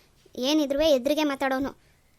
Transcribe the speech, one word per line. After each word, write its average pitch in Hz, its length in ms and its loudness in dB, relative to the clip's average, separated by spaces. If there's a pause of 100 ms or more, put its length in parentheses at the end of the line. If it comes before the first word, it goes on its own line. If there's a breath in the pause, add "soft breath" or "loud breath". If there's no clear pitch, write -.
(360 soft breath)
ಏನಿದ್ರುವೆ 285 540 0
ಎದುರಿಗೆ 285 340 2
ಮಾತಾಡೋನು. 269 580 -2 (380 soft breath)